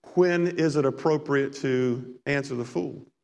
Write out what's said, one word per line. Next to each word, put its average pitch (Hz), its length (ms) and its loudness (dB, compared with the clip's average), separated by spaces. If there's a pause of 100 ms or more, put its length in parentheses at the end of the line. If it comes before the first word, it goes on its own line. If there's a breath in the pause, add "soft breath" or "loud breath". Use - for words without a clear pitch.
(140)
when 175 340 4
is 160 260 0
it 147 100 2
appropriate 139 720 0
to 127 680 -2
answer 139 300 -2
the 120 80 -4
fool? - 420 -8 (180)